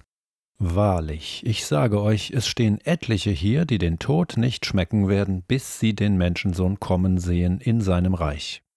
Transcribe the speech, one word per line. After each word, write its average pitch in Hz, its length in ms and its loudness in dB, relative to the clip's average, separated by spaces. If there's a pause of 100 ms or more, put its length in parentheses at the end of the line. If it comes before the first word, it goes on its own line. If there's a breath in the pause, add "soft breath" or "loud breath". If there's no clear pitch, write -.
(600)
„Wahrlich, 87 880 0
ich 113 200 -2
sage 123 340 0
euch, 107 300 0
es - 180 -4
stehen 110 380 0
etliche 113 460 0
hier, 104 340 0
die 123 140 0
den 82 180 0
Tod 160 400 -2
nicht 117 300 0
schmecken 98 420 2
werden, 98 320 0
bis - 380 -4
sie 110 160 2
den 104 200 2
Menschensohn 90 640 0
kommen 92 380 2
sehen 87 420 0
in 117 220 0
seinem 92 320 2
Reich.“ 78 480 -4 (160)